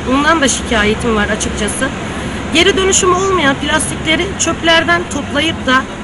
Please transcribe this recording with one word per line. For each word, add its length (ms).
Ondan 280
da 80
şikayetim 680
var 120
açıkçası. 600
Geri 220
dönüşümü 380
olmayan 420
plastikleri 720
çöplerden 640
toplayıp 540
da, 160